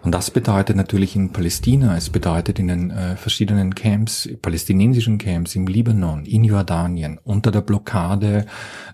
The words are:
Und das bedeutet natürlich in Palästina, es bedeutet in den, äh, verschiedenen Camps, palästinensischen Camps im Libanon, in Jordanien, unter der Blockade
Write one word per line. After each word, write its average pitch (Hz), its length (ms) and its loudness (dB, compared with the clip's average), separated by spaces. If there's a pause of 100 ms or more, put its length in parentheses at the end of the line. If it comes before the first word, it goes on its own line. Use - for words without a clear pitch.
Und - 100 0
das 92 180 0
bedeutet 101 460 2
natürlich 98 380 2
in 95 180 0
Palästina, 110 640 2
es 82 140 -4
bedeutet 87 480 0
in 95 100 0
den, 87 220 -2
äh, 92 260 -4
verschiedenen 98 580 0
Camps, 107 540 -2 (120)
palästinensischen 104 800 2
Camps 90 360 -4
im 92 120 -2
Libanon, 95 580 0
in 113 200 2
Jordanien, 87 800 0
unter 104 280 0
der 101 100 2
Blockade 101 840 0 (480)